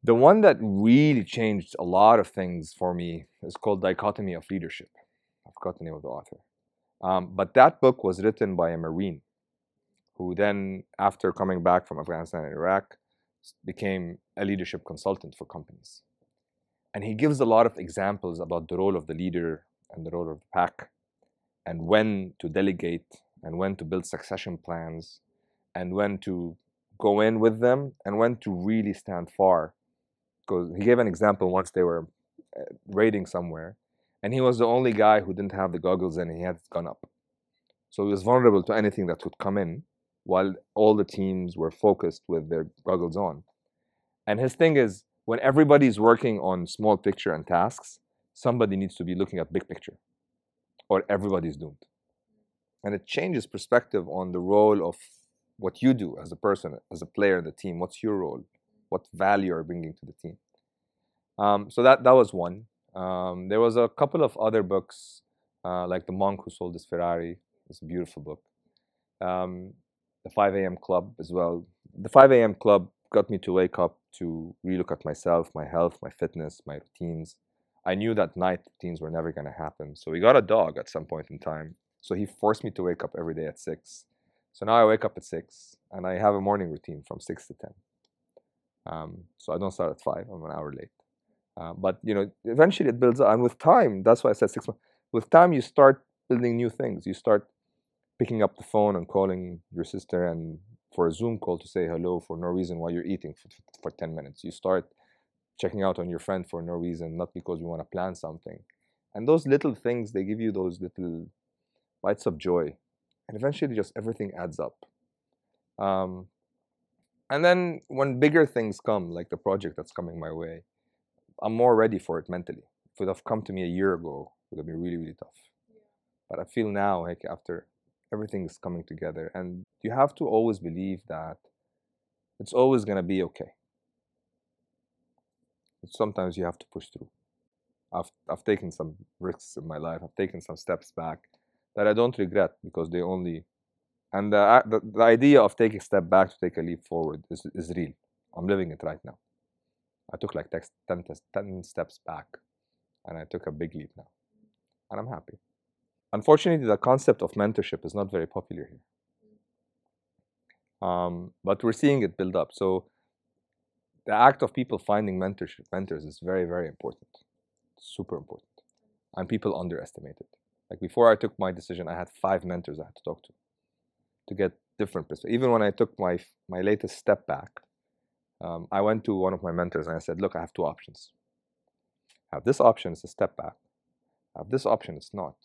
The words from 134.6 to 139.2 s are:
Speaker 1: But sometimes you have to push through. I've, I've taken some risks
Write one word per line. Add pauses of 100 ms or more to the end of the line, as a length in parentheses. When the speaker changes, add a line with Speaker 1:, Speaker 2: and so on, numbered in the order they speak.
Speaker 1:
But
sometimes
you
have
to
push
through. (800)
I've, (180)
I've
taken
some (240)
risks